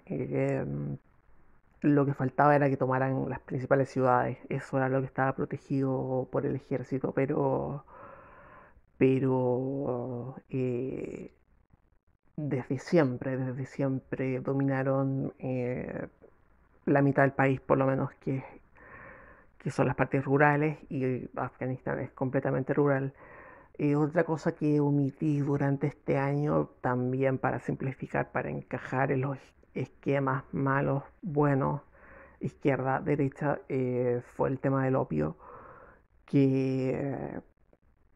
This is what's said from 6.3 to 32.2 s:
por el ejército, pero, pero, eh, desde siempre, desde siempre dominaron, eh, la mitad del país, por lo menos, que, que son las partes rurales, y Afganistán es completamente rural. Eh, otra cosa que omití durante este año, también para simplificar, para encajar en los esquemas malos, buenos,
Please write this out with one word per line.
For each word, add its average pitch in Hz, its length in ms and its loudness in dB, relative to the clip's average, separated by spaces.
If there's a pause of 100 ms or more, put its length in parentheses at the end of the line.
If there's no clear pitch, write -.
por 139 140 -2
el 135 100 -2
ejército, 131 560 -4
pero, 139 760 -2 (1120)
pero, 131 1400 0 (140)
eh, 127 840 -6 (1040)
desde 139 420 -4
siempre, 135 580 0
desde 131 300 -4
siempre 135 760 -4
dominaron, 135 960 0
eh, 127 680 -4 (800)
la 139 160 6
mitad 139 220 4
del 135 100 4
país, 135 260 2
por 139 200 2
lo 135 80 4
menos, 135 320 -2
que, 135 240 -4 (1120)
que - 140 -6
son 135 160 2
las 131 80 0
partes 135 280 0
rurales, 147 540 4 (100)
y 131 480 -4
Afganistán 131 640 -6
es 135 120 -8
completamente 135 640 0
rural. 139 360 2 (680)
Eh, 147 160 4
otra 156 280 2
cosa 160 280 0
que 151 280 2
omití 143 600 2
durante 139 480 0
este - 320 -2
año, 147 500 0 (120)
también 131 580 0
para 127 200 -2
simplificar, 139 720 -4
para 139 200 -4
encajar 135 600 -4
en 135 100 0
los 135 180 -4 (340)
esquemas 139 800 -2
malos, 139 500 0 (200)
buenos, 147 580 2 (640)